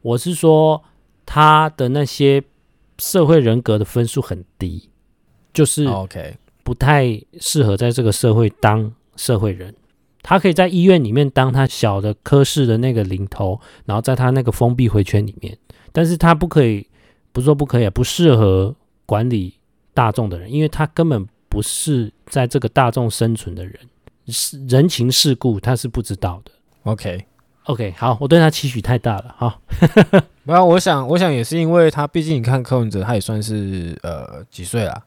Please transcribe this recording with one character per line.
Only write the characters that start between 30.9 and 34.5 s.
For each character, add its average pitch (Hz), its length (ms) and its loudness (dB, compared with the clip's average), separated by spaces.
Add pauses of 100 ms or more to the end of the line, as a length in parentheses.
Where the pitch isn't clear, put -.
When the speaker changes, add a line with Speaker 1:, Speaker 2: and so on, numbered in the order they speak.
Speaker 2:
我 170 100 0
想 175 160 0
也 117 100 -2
是 160 140 -6
因 165 140 0
为 165 200 4
他， 147 160 -4
毕 165 160 -4
竟 156 140 -2
你 117 60 -2
看 127 180 0
柯 127 180 -2
文 113 100 -2
哲， 98 140 -6
他 117 120 -4
也 98 60 -2
算 107 200 -6
是， 98 600 -6
呃， 78 480 -12
几 - 140 -18